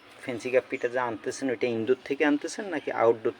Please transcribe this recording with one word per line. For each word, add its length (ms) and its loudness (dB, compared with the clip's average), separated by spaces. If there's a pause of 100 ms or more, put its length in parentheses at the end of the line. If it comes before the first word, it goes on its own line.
(220)
ফ্যান্সি 280 -8
গাপ্পিটা 380 0
যা 160 -2
আনতেছেন, 460 -4
ওইটা 180 0
ইনডোর 380 2
থেকে 200 2
আনতেছেন 400 0
নাকি 260 -6
আউটডোর 480 2